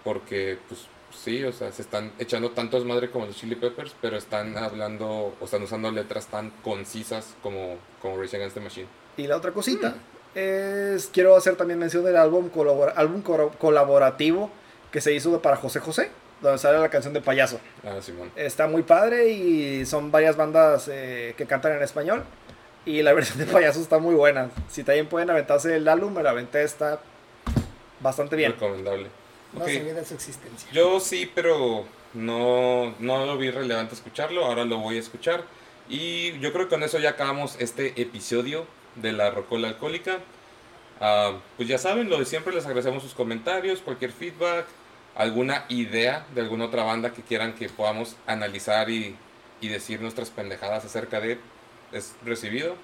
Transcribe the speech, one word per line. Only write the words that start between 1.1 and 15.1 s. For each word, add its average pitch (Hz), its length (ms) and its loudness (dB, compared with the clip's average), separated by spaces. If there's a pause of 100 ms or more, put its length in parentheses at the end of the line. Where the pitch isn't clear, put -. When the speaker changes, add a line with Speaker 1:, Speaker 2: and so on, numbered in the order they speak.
Speaker 1:
sí, 123 320 -6
o 131 80 -4
sea, 107 200 -8
se 113 100 -14
están 107 380 -8
echando 117 320 -4
tantos 123 340 -2
madre 123 240 -2
como 117 160 -6
los 101 100 -12
Chili 117 200 -8
Peppers, 120 460 -6
pero 110 160 -4
están 107 400 -6
hablando, 107 800 -6
o - 60 -10
están 104 180 -4
usando 110 280 -6
letras 107 360 -6
tan 107 240 -8 (120)
concisas 110 800 -8
como, 95 360 -8 (240)
como 95 200 -6
Rage 98 160 -6
Against 98 180 -8
the 104 60 -8
Machine. 95 260 -14 (300)
Speaker 2:
Y 143 100 -6
la 147 100 0
otra 175 140 -4
cosita 202 380 -2
Speaker 1:
Hmm. - 480 -14
Speaker 2:
es, 196 760 -2
quiero 185 240 10
hacer 185 200 6
también 175 240 -2
mención 170 260 0
del 180 100 4
álbum 165 340 6
colabora-, 147 460 4
álbum 165 260 2
coro-, 156 360 2
colaborativo 147 920 4 (420)
que 143 100 -2
se 147 120 4